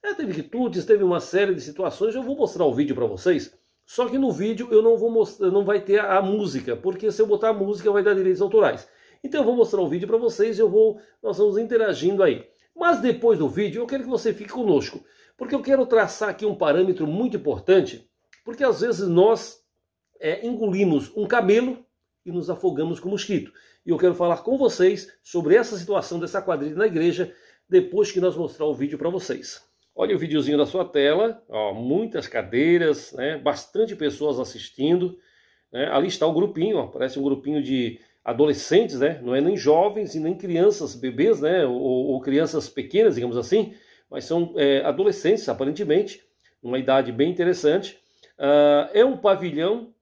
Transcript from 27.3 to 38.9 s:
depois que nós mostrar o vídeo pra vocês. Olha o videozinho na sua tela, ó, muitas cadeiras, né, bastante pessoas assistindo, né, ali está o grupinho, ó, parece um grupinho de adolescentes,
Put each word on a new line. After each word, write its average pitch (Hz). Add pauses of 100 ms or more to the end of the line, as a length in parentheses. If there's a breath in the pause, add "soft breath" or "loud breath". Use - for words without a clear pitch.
depois 185
que 185
nós 175
mostrar 156
o 151
vídeo 143
pra 165
vocês. - (320)
Olha 190
o -
videozinho 147
na 143
sua 180
tela, 170
ó, 107
muitas 151
cadeiras, 147
né, 147
bastante 190
pessoas 143
assistindo, 175 (520 soft breath)
né, 139
ali 151
está 175
o 165
grupinho, 175
ó, 117
parece 131
um 139
grupinho 143
de 123 (260 loud breath)
adolescentes, 147